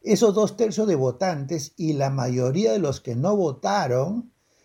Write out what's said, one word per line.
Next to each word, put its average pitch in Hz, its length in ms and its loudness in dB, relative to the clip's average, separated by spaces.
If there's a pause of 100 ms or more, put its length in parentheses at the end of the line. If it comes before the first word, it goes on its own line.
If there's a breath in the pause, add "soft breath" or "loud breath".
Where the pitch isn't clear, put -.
Esos 208 320 4
dos 190 240 0
tercios 214 280 0
de 190 80 2
votantes 139 840 -2
y 160 160 -2
la 139 180 0
mayoría 131 640 0
de 220 60 0
los 143 220 -2
que 117 160 -8
no 175 180 0
votaron 175 960 -2 (340)